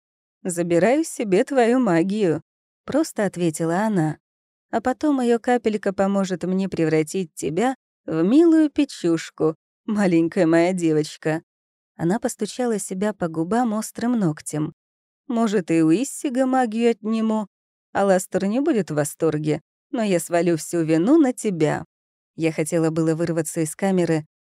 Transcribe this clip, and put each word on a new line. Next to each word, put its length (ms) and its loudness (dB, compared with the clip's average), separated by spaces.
«Забираю 640 0
себе 400 0
твою 340 2
магию», — 640 0
просто 400 -2
ответила 560 -2
она. 380 0
«А 100 -2
потом 400 -2
ее 180 2
капелька 540 -2
поможет 520 -2
мне 240 -2
превратить 640 -2
тебя 400 -2
в 160 -2
милую 480 6
печушку, 840 -2
маленькая 640 2
моя 260 4
девочка». 680 -2
Она 220 0
постучала 600 -4
себя 340 -4
по 160 -6
губам 440 -2
острым 460 -4
ногтем. 540 -2
«Может, 440 0
и 120 4
у 80 4
Иссига 560 0
магию 440 2
отниму. 580 -2
Аластер 540 0
не 140 -2
будет 300 0
в 40 -4
восторге, 640 -2
но 120 -2
я 180 2
свалю 360 0
всю 260 -4
вину 360 4
на 140 4
тебя». 520 -2
Я 160 0
хотела 380 0
было 260 0
вырваться 440 -4
из 140 -4
камеры, 500 0